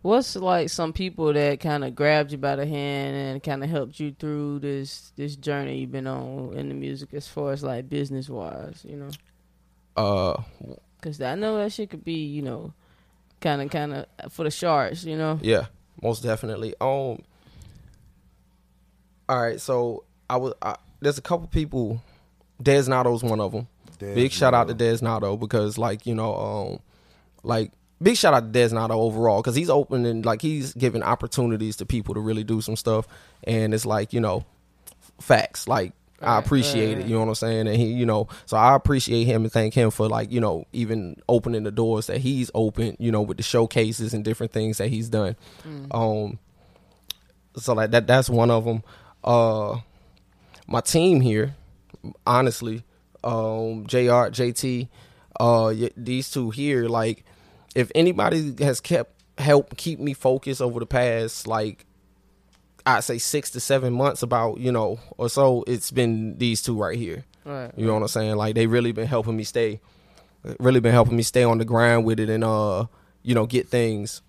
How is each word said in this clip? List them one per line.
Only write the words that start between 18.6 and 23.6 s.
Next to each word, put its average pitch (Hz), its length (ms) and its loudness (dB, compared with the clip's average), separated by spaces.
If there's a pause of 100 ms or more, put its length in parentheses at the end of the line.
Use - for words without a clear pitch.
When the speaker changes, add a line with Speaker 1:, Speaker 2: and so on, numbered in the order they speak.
Speaker 2:
all 127 120 0
right, 117 200 -2
so 120 440 -4 (240)
I 127 80 -2
was, 127 260 -4
I, - 140 -6 (240)
there's 143 180 -2
a - 40 -16
couple 170 260 -4
people. 123 540 -4 (600)
Des 139 260 6
Nato's 123 340 2
one 110 180 0
of 101 140 -2
'em. 113 120 -4 (320)